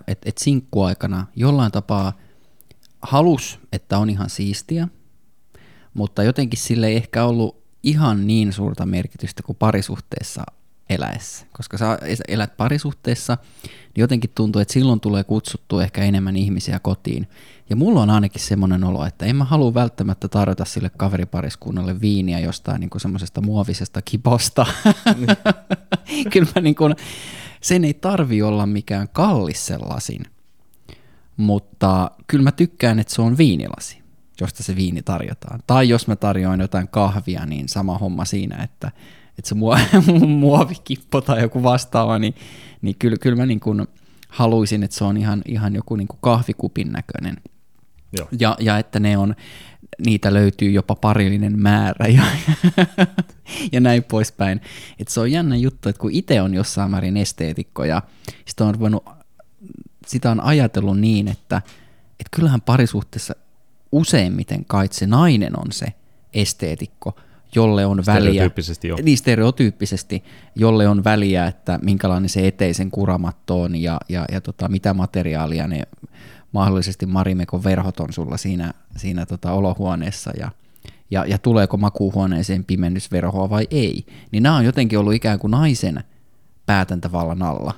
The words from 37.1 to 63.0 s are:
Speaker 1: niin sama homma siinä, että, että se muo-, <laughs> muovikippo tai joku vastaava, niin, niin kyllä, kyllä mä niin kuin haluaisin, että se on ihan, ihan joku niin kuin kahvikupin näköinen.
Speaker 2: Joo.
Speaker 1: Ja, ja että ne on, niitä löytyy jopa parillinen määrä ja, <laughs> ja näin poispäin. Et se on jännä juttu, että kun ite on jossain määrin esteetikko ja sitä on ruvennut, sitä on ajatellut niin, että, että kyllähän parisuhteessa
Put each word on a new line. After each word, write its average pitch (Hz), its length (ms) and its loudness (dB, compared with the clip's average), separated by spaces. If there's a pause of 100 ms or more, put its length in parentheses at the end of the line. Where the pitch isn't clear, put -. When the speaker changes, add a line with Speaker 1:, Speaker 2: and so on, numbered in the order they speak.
Speaker 1:
niin 71 240 -8
sama 95 280 -4
homma 92 280 -4
siinä, 98 380 -6
että, - 280 -10 (460)
että - 120 -12
se 104 60 -4
muo-, 110 240 4 (340)
<laughs> 156 260 6
muovikippo 143 840 2
tai 120 200 0
joku 120 220 0
vastaava, 117 560 2
niin, 110 160 -2 (460)
niin 98 180 -2
kyllä, 113 180 2
kyllä 120 200 0
mä 123 80 0
niin 113 140 0
kuin 107 280 -2 (420)
haluaisin, 110 540 2
että - 140 -6
se - 60 -2
on 101 140 2
ihan, 104 280 0
ihan 107 300 -2
joku 113 200 -6
niin 98 120 -4
kuin - 140 -16
kahvikupin 117 680 -2
näköinen. - 460 -8 (800)
Speaker 2:
Joo. 73 100 -6 (120)
Speaker 1:
Ja, 110 200 2
ja 107 180 2
että 107 220 -4
ne 104 180 2
on, 101 180 0 (680)
niitä 104 280 2
löytyy 101 380 4
jopa 101 240 2
parillinen 104 640 2
määrä 104 480 4
ja, 120 160 8 (800)
<laughs> - 720 -4
ja 123 80 0
näin 120 240 4
poispäin. 101 580 -2 (380)
Et - 80 -10
se - 120 -4
on 117 120 0
jännä 160 240 0
juttu, 123 340 -2
että 101 100 -4
kun 104 120 -4
ite 131 300 2
on 95 120 0
jossain 98 380 -2
määrin 98 260 -2
esteetikko - 680 -6
ja 80 180 0 (440)
sitä - 200 -2
on 107 100 2
ruvennut, 107 280 0 (1040)
sitä 123 240 -2
on 113 80 0
ajatellut 104 600 2
niin, 104 280 2
että, - 300 -4 (640)
että - 160 -14
kyllähän 143 260 2
parisuhteessa - 760 0 (560)